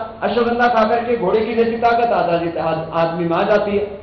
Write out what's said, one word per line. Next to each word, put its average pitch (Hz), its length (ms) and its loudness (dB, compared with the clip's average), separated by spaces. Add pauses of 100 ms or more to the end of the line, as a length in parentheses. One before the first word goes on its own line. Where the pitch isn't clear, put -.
(240)
अश्वगंधा 240 440 0
खा 226 220 2
करके 233 280 0
घोड़े 196 280 0
की 220 80 -4
जैसी 226 240 0
ताकत 233 360 2
आ 180 140 2
जाती 170 180 0
है, 165 140 -4
आद-, 160 320 -2
आदमी 165 340 0
में 165 120 0
आ 190 60 0
जाती 202 280 2
है। 202 140 0 (180)